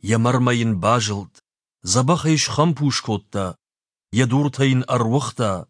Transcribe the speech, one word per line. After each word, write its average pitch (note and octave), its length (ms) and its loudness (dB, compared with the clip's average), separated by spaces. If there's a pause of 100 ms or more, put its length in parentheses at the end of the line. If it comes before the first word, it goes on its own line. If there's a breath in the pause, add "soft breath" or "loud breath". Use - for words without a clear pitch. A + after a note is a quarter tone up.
Ямармайын A#2 760 0
бажылд, G#2 540 -2 (480)
забахайш C#3 680 0
хампуш D3 540 0
котта, G2+ 560 -6 (540)
ядуртайын C3 760 2
арвухта A#2 840 -2